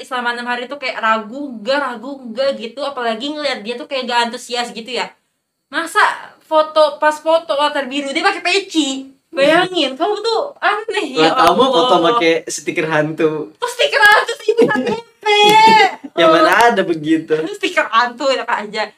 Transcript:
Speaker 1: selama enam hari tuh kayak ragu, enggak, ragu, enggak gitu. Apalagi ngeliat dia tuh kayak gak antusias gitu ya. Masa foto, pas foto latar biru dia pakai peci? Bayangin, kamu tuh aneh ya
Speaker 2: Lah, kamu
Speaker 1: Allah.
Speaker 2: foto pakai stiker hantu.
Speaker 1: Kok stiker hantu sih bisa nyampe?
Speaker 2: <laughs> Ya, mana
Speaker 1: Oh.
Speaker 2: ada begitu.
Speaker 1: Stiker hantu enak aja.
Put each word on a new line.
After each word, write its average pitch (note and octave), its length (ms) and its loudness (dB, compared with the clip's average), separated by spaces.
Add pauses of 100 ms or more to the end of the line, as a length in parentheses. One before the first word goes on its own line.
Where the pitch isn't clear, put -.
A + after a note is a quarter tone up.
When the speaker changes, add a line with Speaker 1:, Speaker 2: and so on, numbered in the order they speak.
Speaker 1:
selama B3 280 -6
enam A#3+ 140 -8
hari B3 220 -4
tuh C#4+ 100 -10
kayak C4 220 -8
ragu, A3 420 -2 (100)
enggak, A#3 280 -2
ragu, B3 400 -8
enggak B3+ 360 -4
gitu. A3 280 -12
Apalagi B3 460 -4
ngeliat C#4+ 320 -4
dia A3 120 -8
tuh D4 140 -12
kayak C4 180 -4
gak A#3+ 140 -2 (100)
antusias A#3+ 400 -8
gitu A3+ 220 -14
ya. F#3+ 180 -6 (600)
Masa D#4+ 300 -2 (380)
foto, D#4 600 2
pas D4+ 140 2
foto E4 360 0
latar C#4+ 360 0
biru C#4 220 -6
dia D#4+ 120 -4
pakai F#4 200 0
peci? D#4+ 680 -2 (220)
Bayangin, D#4 680 2
kamu G#4 240 -2
tuh G#4+ 400 -2
aneh G4+ 480 -2
ya D#3+ 160 0
Speaker 2:
Lah, E3 240 4
kamu F3+ 100 2
Speaker 1:
Allah. C4 120 2
Speaker 2:
foto B3 320 4
pakai E3 420 2
stiker E3+ 400 -4
hantu. D#3 720 -2
Speaker 1:
Kok A#4+ 120 -8
stiker - 320 0
hantu G#4 360 4
sih - 180 -2
bisa A4+ 220 2
nyampe? G#4+ 680 -2
Speaker 2:
<laughs> G#4+ 720 4
Ya, E4 160 4
mana D#4+ 160 6
Speaker 1:
Oh. A3 240 6
Speaker 2:
ada G3 140 2
begitu. D#3+ 500 0 (160)
Speaker 1:
Stiker F4 400 -2
hantu A#3+ 400 0
enak A#3+ 160 -2
aja. G#3 520 -6